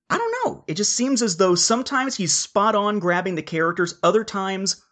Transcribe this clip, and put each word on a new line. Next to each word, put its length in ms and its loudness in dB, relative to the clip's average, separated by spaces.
I 80 0
don't 260 -2
know. 220 -6
It 80 -6
just 200 -2
seems 280 0
as 140 0
though 180 4
sometimes 640 0
he's 180 0
spot 400 2
on 240 0
grabbing 360 0
the 80 -4
characters, 600 -2
other 220 4
times 680 -4